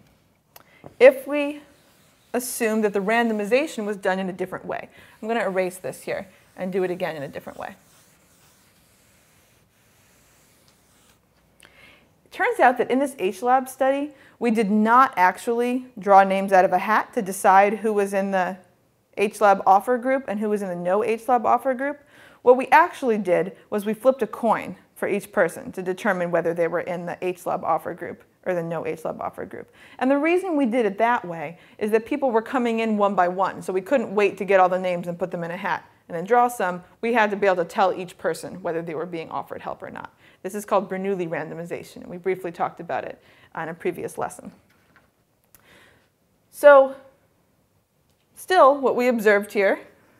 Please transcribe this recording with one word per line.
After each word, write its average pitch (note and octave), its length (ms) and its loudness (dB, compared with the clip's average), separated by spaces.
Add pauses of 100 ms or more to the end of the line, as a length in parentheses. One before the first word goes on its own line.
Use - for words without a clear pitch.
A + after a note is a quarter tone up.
(1000)
if C4 280 8
we D4 340 -4 (760)
assume A3+ 460 -2
that G#3 140 2
the G#3 60 0
randomization A3+ 840 0
was G#3 120 -6
done F#3+ 220 -2
in F#3+ 100 -4
a F3 40 -6
different F#3 320 -8
way. - 240 -8 (320)
I'm G#3+ 80 -10
gonna A3+ 160 -2
erase F#3 320 -2
this - 260 -12
here - 260 -8 (280)
and F#3 160 -8
do F3+ 100 -2
it F3+ 80 -2
again F3 260 -6
in C#3+ 60 -12
a C#3 60 -10
different - 300 -16
way. - 160 -14 (4000)
Turns A4 280 -4
out C4 200 4
that - 120 -2
in B3 80 2
this C4+ 200 -2
H G#3 240 -4
lab B3+ 260 0
study, C#4 440 -2 (260)
we A#3 120 0
did G#3+ 200 0
not A3+ 460 4
actually A#3+ 680 0 (120)
draw G3 260 8
names G3 260 0
out F#3 140 8
of F3+ 80 2
a F3+ 60 2
hat G#3+ 340 0
to B3 80 -2
decide G3 600 4
who A3 120 0
was G3+ 220 0
in G3 160 -2
the F#3 260 -2 (640)
H G#3 240 0
lab G3 240 6
offer G3+ 320 4
group C4 280 0
and G#3 140 -6
who A3 80 -2
was G#3 140 -2
in F#3+ 60 -6
the F3 60 -6
no F3+ 300 -2
H A3+ 240 -4
lab A#3+ 160 2
offer B3 300 0
group. C#4 260 -6 (400)
What B3 160 6
we C4 120 -2
actually C#4+ 500 2
did F3+ 360 0 (140)
was G#3 160 -4
we G#3+ 80 -2
flipped C4 300 2
a G#3 40 -2
coin F#3 500 -4 (180)
for - 140 -6
each G3 220 -4
person E3+ 420 -2
to F#3 100 -10
determine F#3 480 -4
whether E3+ 240 0
they E3+ 140 0
were E3+ 120 -2
in F3 240 -8
the E3+ 160 -10
H F3+ 240 -6
lab D3 200 -6
offer - 280 -2
group - 320 -14 (200)
or F#3 100 -2
the E3+ 80 -4
no E3 240 -6
H D#3+ 180 -8
lab D#3+ 160 -8
offer - 240 -10
group. - 260 -16 (280)
And B3+ 120 0
the C#4+ 80 2
reason F4 380 0
we C#4 100 2
did A3+ 200 0
it G3 120 -4
that A#3 260 0
way E3 340 -10 (200)
is G#3+ 120 -4
that A3 160 0
people C#4 240 -2
were A3 120 2
coming A#3 380 -2
in A3 160 0
one G3+ 180 2
by F3+ 140 2
one, F3+ 340 -4
so F#3+ 100 -6
we F#3+ 100 -2
couldn't A#3 320 0
wait G3+ 240 2
to G#3 60 -6
get F#3+ 140 4
all F#3 100 6
the F3+ 100 0
names F3 280 -4
and F3 120 -8
put F3+ 120 -6
them E3+ 140 -8
in E3 60 -10
a F3 60 -10
hat F#3+ 320 -6 (200)
and F3+ 80 -10
then E3+ 80 -6
draw A#3+ 240 4
some. F3+ 340 -4 (180)
We A#3 120 -2
had G#3+ 180 2
to G3+ 60 -4
be G3+ 100 0
able F#3 100 4
to F3 80 -2
tell F3+ 280 0
each F3+ 260 -10
person E3 440 -8
whether E3 200 -6
they E3+ 120 -10
were D#3+ 120 -8
being E3+ 240 -12
offered - 320 -12
help - 200 -12
or - 80 -14
not. - 220 -16 (300)
This F#3+ 140 -10
is G3+ 80 -8
called G3 260 -2
Bernoulli F#3+ 380 -4
randomization, D#3+ 680 -10
and - 120 -18
we F3 80 -14
briefly F#3 340 -6
talked E3+ 300 -8
about C#3+ 240 -8
it - 180 -16 (320)
on E3 140 -10
a E3 60 -12
previous - 440 -8
lesson. - 320 -10 (2000)
So, C4+ 460 8 (1400)
still, C#4+ 460 4
what A#3 160 0
we B3 100 2
observed G#3 460 2
here G#3 260 2 (420)